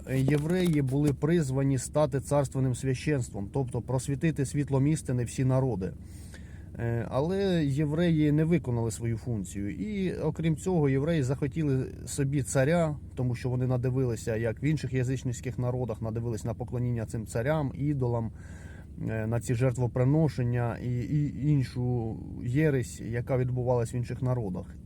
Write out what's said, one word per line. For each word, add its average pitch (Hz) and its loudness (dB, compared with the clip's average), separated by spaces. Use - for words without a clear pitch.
е, 131 0
євреї 147 4
були 139 2
призвані 139 2
стати 139 2
царственним 131 2
священством, 127 -2
тобто 127 -2
просвітити 135 0
світлом 135 2
істини 131 0
всі 131 -2
народи. 127 2
Е, 117 0
але 175 2
євреї 151 2
не 151 4
виконали 120 2
свою 117 -2
функцію. 101 -4
І, 196 -2
окрім 156 0
цього, 165 2
євреї 143 2
захотіли 135 0
собі 135 0
царя, 151 2
тому 123 0
що 127 -4
вони 127 0
надивилися, 123 0
як 113 -2
в - -2
інших 143 0
язичницьких 127 -2
народах, 123 -2
надивились 113 -4
на 117 -2
поклоніння 120 -2
цим 107 -6
царям, 139 0
ідолам, 123 0
е, 110 -2
на 117 0
ці 123 0
жертвоприношення 123 2
і, 123 -4
і 131 0
іншу 123 0
єресь, 135 2
яка 120 -2
відбувалась 123 0
в - -6
інших 123 -4
народах. 110 -2